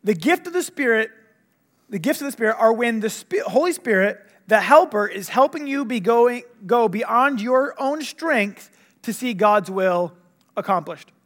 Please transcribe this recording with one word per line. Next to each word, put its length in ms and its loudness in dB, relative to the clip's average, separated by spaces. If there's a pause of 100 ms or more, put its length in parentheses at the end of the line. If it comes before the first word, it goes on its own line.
The 120 0
gift 320 0
of 60 -12
the 80 -2
Spirit, 500 -2 (760)
the 80 -8
gifts 220 -2
of 60 -8
the 80 -8
Spirit 260 -2
are 140 4
when 260 -2
the 100 -4
Spi-, 300 -6
Holy 320 0
Spirit, 480 0 (280)
the 120 4
Helper, 480 4
is 220 -10
helping 360 0
you 200 -4
be 160 -4
going, 420 2 (220)
go 240 2
beyond 500 0
your 400 0
own 220 -4
strength 680 -4 (340)
to 100 -6
see 200 -4
God's 380 2
will 420 0 (440)
accomplished. 560 -6 (120)